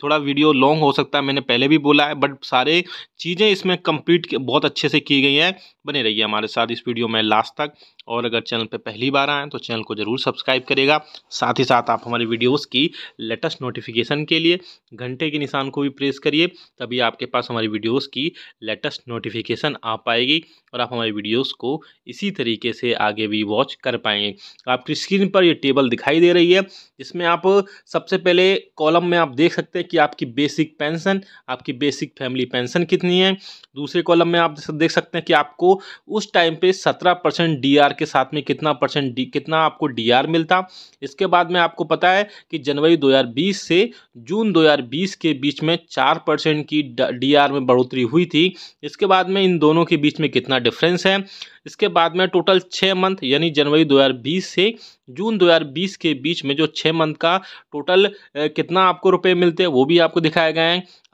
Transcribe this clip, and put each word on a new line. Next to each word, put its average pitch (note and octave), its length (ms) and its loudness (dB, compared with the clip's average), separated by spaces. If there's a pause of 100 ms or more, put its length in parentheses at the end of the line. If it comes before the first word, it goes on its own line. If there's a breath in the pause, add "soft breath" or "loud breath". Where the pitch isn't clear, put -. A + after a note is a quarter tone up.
थोड़ा D3 140 0
वीडियो C#3+ 360 2
लॉन्ग C#3+ 280 2
हो C#3+ 100 2
सकता C#3+ 260 -2
है, C#3+ 60 -2
मैंने C#3 180 -4
पहले B2+ 260 0
भी D#3 100 4
बोला D3 300 2
है, D3+ 80 -6
but C#3 260 -4
सारे D3 420 0 (360 loud breath)
चीज़ें F3+ 320 0
इसमें F#3+ 260 -2
कंप्लीट E3+ 480 -2
के-, B2 140 -6
बहुत C3+ 260 0
अच्छे D3 240 -4
से D3+ 100 0
की C#3 220 0
गई C#3 120 2
हैं। F3 240 0 (280 loud breath)
बने C#3+ 180 -4
रहिए A2 200 -2
हमारे G#2+ 240 -2
साथ A#2 240 -2
इस A#2 160 -8
वीडियो A#2 200 -4
में A2 140 -2
लास्ट G#2+ 320 0
तक। D3+ 200 -8 (340 soft breath)
और A#2 180 -6
अगर A#2 160 -4
चैनल A2+ 220 -6
पे A2 140 -10
पहली A2 340 -6
बार C#3 180 0
आएँ C#3+ 200 -6
तो C#3 80 -10
चैनल A#2 240 -8
को G#2+ 140 -10
ज़रूर G#2+ 240 -4
सब्सक्राइब C3 440 -2
करिएगा। C#3 420 0 (240 loud breath)
साथ A#2+ 300 -2
ही C3+ 40 2
साथ A#2+ 260 2
आप A2+ 160 -2
हमारी A#2 200 -4
वीडियोज़ B2 420 -2
की C#3+ 240 -2 (280 loud breath)
लेटेस्ट A2+ 420 -8
नोटिफिकेशन B2 640 -4
के D#3+ 140 0
लिए E3+ 200 0 (340 loud breath)
घंटे B2+ 360 -8
के D3 100 -6
निशान C#3 300 -6
को C#3+ 120 -6
भी C#3+ 80 -2
प्रेस C#3 300 -6
करिए, D#3 280 0
तभी B2 520 -10
आपके A#2+ 260 -2
पास A#2+ 240 -4
हमारी A2+ 180 -4
वीडियोज़ A2 400 -4
की C3+ 240 -6 (320 loud breath)
लेटेस्ट G#2+ 460 -8
नोटिफिकेशन A#2 720 -6
आ A2 120 -4
पाएगी B2+ 480 0 (300 soft breath)
और B2 80 -6
आप A#2+ 120 -4
हमारी A2+ 180 -4
वीडियोज़ G#2+ 480 -4
को C#3+ 240 -6 (240 soft breath)
इसी G3 240 -8
तरीके A#2 420 -4
से A#2+ 200 -4
आगे G#2+ 340 -2
भी G#2+ 160 -2
वॉच G#2+ 320 -2
कर A#2+ 220 -6
पाएंगे। G#2 380 -4 (320 loud breath)
आपकी B2+ 280 -4
स्क्रीन F#3+ 340 0
पर F#3+ 140 2
ये E3 100 4
टेबल C3+ 360 0
दिखाई C#3 300 0
दे F3 140 6
रही E3+ 180 4
है, F#3+ 100 4 (380 loud breath)
जिसमें F3 260 -8
आप F#3 400 2 (200 loud breath)
सबसे F3+ 320 -4
पहले F3+ 380 4 (200)
कॉलम D#3+ 300 2
में F3 120 2
आप E3 120 2
देख C#3+ 240 2
सकते F3 260 -6
हैं E3+ 80 -8
कि E3 100 -4
आपकी D3+ 280 2
बेसिक C#3+ 540 -2
पेंशन, E3 420 -2 (280 loud breath)
आपकी B2+ 240 -8
बेसिक C3+ 460 -4
फैमिली B2+ 260 -4
पेंशन B2 380 -2
कितनी F3+ 360 0
है। F#3+ 180 2 (380 loud breath)
दूसरे D3 260 -4
कॉलम E3+ 260 4
में E3+ 120 2
आप D#3+ 160 2 (160)
देख D#3 200 0
सकते - 260 -2
हैं - 80 -6
कि E3+ 80 0
आपको F3 480 2 (260 loud breath)
उस G#3 260 -6
टाइम E3 220 4
पे F#3 180 2
सत्रह E3+ 400 0
परसेंट D#3+ 460 0
डीआर C#3 340 4
के D#3 120 -6
साथ C3+ 280 0
में D3+ 100 -4
कितना D3 300 -2
परसेंट C3+ 420 -4
डी-, B2 180 -6
कितना D#3 240 -4
आपको D#3 300 0
डीआर A#2+ 400 2
मिलता। E3+ 400 0 (340 loud breath)
इसके C#3+ 240 -6
बाद F3 260 2
में F3+ 80 0
आपको E3+ 240 0
पता D#3+ 280 0
है G3+ 180 0 (220 loud breath)
कि D#3+ 60 -6
जनवरी D3 400 2
दो C#3 120 2
हज़ार C3+ 160 4
बीस E3 360 -4
से G3 300 0 (260 loud breath)
जून F#3+ 340 -4
दो E3 100 4
हज़ार D3 200 4
बीस D3 340 -6
के D#3 180 -2
बीच C#3 300 -6
में E3 160 0 (100)
चार C#3+ 380 0
परसेंट D3+ 400 0
की D3+ 140 -2
ड-, C3 200 -6
डीआर C3+ 500 2
में C3+ 140 -2
बढ़ोतरी B2+ 360 2
हुई C#3 240 0
थी। E3+ 300 0 (280 loud breath)
इसके D3 220 -6
बाद F#3 240 4
में F#3+ 140 0
इन F3+ 160 2
दोनों D#3 260 4
के E3 120 0
बीच C#3+ 220 -2
में D3+ 100 -2
कितना C3 300 0
डिफरेंस D#3+ 480 0
है। G3 180 0 (400 loud breath)
इसके G3+ 220 -2
बाद E3+ 280 0
में F#3 120 2
टोटल F3+ 340 2 (100)
छः F#3+ 220 0
मंथ F#3 300 0
यानी C#3+ 260 0
जनवरी D3 360 2
दो C#3 120 4
हज़ार C3+ 160 4
बीस C#3 340 -6
से G#3+ 280 0 (340 loud breath)
जून G3+ 280 -4
दो F3+ 80 4
हज़ार E3 180 6
बीस E3 340 -6
के D#3+ 160 -2
बीच C#3+ 320 -6
में C#3 100 -2
जो D#3 120 0
छः - 260 -2
मंथ D#3 220 -2
का E3 220 0 (340 loud breath)
टोटल, F3+ 340 2
अ, G3 60 0 (260 loud breath)
कितना D3+ 440 -2
आपको F#3 280 2
रुपए F#3 240 4
मिलते F3 300 2
हैं F3+ 40 2
वो C3+ 180 4
भी E3+ 140 4
आपको E3 220 2
दिखाए D#3+ 320 2
गए E3 80 0
हैं। E3+ 260 0 (260 soft breath)